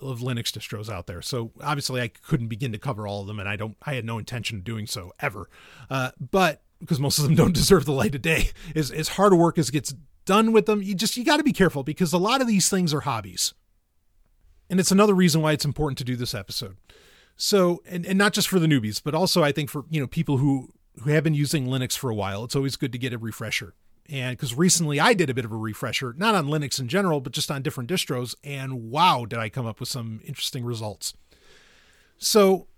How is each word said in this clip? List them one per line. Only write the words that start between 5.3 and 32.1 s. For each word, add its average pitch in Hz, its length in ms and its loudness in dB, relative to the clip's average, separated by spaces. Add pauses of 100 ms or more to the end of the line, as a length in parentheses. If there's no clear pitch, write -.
Uh, 131 300 -4
but 165 440 0 (160)
because 160 200 -2
most 139 180 0
of 147 80 2
them 151 100 6
<laughs> - 0 -
don't 170 180 6
deserve 165 300 6
the 156 80 -2
light 135 240 0
of 131 60 -6
day, 160 300 2 (240)
as, 151 160 -2
as 156 180 -4
hard 196 240 6
work 170 240 6
as 139 120 2
gets 139 240 -4 (320)
done 220 280 4
with 214 140 6
them, 208 140 2
you 196 140 -4
just, 202 220 -2
you 240 80 -6
gotta 302 180 4
be 269 100 4
careful 156 300 2
because 151 300 0
a 180 40 2
lot 220 220 2
of 254 80 2
these 202 220 4
things 180 240 2
are 143 80 -2
hobbies. 98 520 -4 (1160)
And 180 100 0
it's 185 120 2
another 196 240 6
reason 170 260 4
why 156 100 2
it's 151 140 0
important 147 320 -2
to 135 60 -8
do 123 120 -4
this 120 180 -6
episode. 98 440 -10 (580)
So, 180 500 2
and, 175 200 -8
and 190 120 2
not 202 160 4
just 202 140 0
for 190 120 2
the 160 80 4
newbies, 110 360 2
but 151 120 -2
also 175 280 2
I 143 80 4
think 139 180 -4
for, 147 200 -8
you 156 120 -2
know, 131 60 -4
people 147 300 0
who, 135 360 0 (280)
who 143 100 -2
have 151 120 4
been 156 100 2
using 143 340 0
Linux 127 300 -2
for 135 120 -4
a 110 60 -4
while, 98 280 -4
it's 123 120 -8
always 139 200 -2
good 135 160 -4
to 123 60 -8
get 120 160 -4
a 120 40 -8
refresher. 110 560 -8 (360)
And 127 280 -6
'cause 117 180 -6
recently 156 440 2
I 196 140 2
did 165 160 2
a 131 40 -4
bit 120 120 -4
of 107 60 -10
a 110 40 -8
refresher, 110 640 -6
not 214 180 0
on 156 120 0
Linux 147 320 -2
in 131 80 -6
general, 160 340 0
but 123 100 -12
just - 180 -4
on 139 120 -6
different 131 280 -8
distros. 127 540 -4
And 135 460 -10
wow, 147 340 4
did 117 160 -6
I 110 100 -4
come 127 160 -6
up 113 140 -8
with 127 80 -8
some 113 380 -8
interesting 127 400 -8
results. 110 480 -6 (1040)